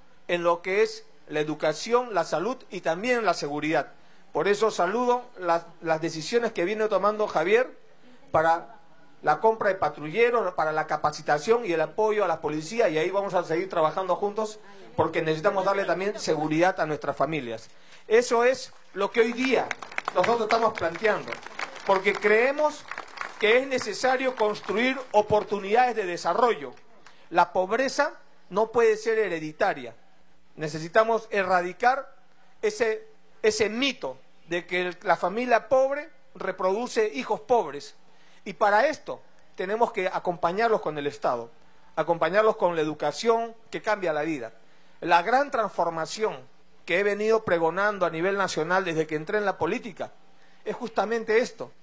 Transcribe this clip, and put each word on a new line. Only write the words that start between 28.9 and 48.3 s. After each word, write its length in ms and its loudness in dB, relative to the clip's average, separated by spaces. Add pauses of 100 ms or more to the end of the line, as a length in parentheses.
ser 200 -2
hereditaria. 800 -2 (600)
Necesitamos 760 0
erradicar 840 0 (480)
ese, 460 -2 (340)
ese 280 2
mito 480 -4 (300)
de 200 -4
que 200 -2
el, 160 -8
la 120 4
familia 540 0
pobre 400 2 (260)
reproduce 720 -2
hijos 320 -4
pobres. 560 -2 (480)
Y 100 -10
para 340 4
esto 340 -6 (340)
tenemos 380 0
que 140 -2
acompañarlos 760 0
con 160 -4
el 100 -4
Estado, 420 -4 (460)
acompañarlos 600 2
con 180 0
la 60 0
educación 760 -2 (140)
que 120 -8
cambia 300 -2
la 120 -2
vida. 280 -6 (480)
La 220 4
gran 280 2
transformación 880 -2 (480)
que 140 2
he 40 2
venido 400 2
pregonando 640 2
a 40 2
nivel 280 -2